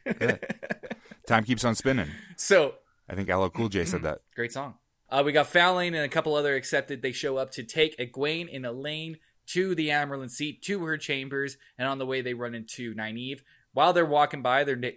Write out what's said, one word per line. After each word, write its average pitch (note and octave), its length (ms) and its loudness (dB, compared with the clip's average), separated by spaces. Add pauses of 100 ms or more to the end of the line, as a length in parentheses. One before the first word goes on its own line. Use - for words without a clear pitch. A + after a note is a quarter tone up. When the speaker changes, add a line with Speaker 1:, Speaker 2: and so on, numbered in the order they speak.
Speaker 1:
<laughs> - 160 -4
Speaker 2:
Yeah. A3 160 2 (920)
Time A2 180 6
keeps A#2+ 180 0
on A#2 120 2
spinning. B2+ 320 2 (280)
Speaker 1:
So E3+ 400 4 (340)
Speaker 2:
I F2+ 60 -10
think F#2+ 140 -2
L F#2 140 4
L F#2 60 2
Cool A2+ 200 -2
J F#2 160 0
said F2 180 -2
that. D2+ 240 -4
Speaker 1:
<clears throat> - 80 -20
Great A#2 160 -4
song. C#3 240 -10 (340)
Uh, C#3+ 160 4
we D3+ 60 2
got C#3+ 160 6
Faolain F3+ 400 4
and E3 100 -2
a D3 120 0
couple D#3 260 0
other D3 200 2
Accepted. C3+ 460 -2
They C3 120 -2
show C3+ 240 -2
up C3+ 140 -2
to B2+ 120 -10
take D#3 340 2
Egwene D3 560 -4
and C3 120 -8
Elaine D3+ 520 -8 (300)
to F#3 280 0
the D#3 140 0
Amyrlin C#3 400 -2
seat, D3 340 -6
to F#3+ 200 -4
her D#3 140 -2
chambers, C#3 600 -4 (200)
and B2+ 100 -2
on C3+ 100 -2
the C3+ 80 -6
way C3 160 -2
they B2 120 -4
run A#2+ 220 -6
into A2+ 380 -10
Nynaeve. A2+ 460 -8 (340)
While D#3+ 200 6
they're E3+ 120 4
walking D3 360 2
by, B2+ 240 4
they're C#3 100 0
na-, B2 220 -4